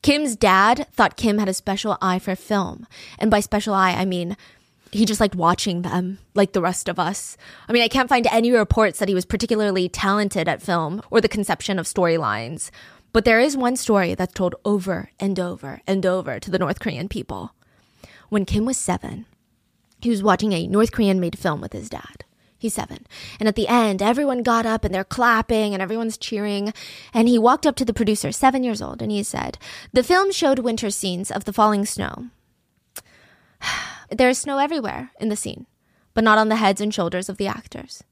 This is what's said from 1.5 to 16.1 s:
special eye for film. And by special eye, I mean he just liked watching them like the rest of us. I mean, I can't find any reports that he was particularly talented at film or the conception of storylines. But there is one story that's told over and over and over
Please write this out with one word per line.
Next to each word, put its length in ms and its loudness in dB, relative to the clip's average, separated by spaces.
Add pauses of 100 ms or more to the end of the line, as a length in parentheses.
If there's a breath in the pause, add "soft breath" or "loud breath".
special 480 -2
eye 160 2
for 160 -4
film. 500 -4 (320 loud breath)
And 140 2
by 80 6
special 340 -2
eye, 200 4
I 120 0
mean 320 -4 (540 soft breath)
he 140 2
just 140 -2
liked 140 2
watching 480 0
them 380 -4 (160)
like 180 2
the 80 2
rest 260 -2
of 120 -4
us. 360 -4 (320 loud breath)
I 60 -2
mean, 80 6
I 60 4
can't 220 0
find 180 4
any 240 4
reports 480 4
that 100 0
he 60 2
was 100 0
particularly 640 0
talented 580 0
at 140 -2
film 480 -2
or 100 2
the 80 2
conception 520 -2
of 80 -6
storylines. 840 -2 (420 loud breath)
But 140 2
there 140 6
is 160 2
one 200 0
story 400 2
that's 180 -4
told 220 -2 (100)
over 540 -2
and 200 -2
over 460 -8
and 180 0
over 360 -2